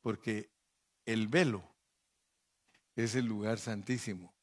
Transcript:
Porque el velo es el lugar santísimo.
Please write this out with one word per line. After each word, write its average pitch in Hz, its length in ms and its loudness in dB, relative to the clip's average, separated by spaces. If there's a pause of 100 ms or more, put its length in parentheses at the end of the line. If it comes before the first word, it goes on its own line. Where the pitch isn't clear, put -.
Porque 107 500 -2 (540)
el 110 240 0
velo 127 340 4 (1300)
es 113 200 0
el 127 120 2
lugar 110 320 0
santísimo. 104 840 -4